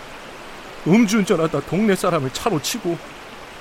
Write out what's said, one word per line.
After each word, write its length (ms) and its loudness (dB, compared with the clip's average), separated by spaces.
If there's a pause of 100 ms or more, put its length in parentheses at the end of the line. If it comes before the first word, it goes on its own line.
(880)
음주운전하다 760 4
동네 340 2
사람을 360 0
차로 300 0
치고 360 -4 (640)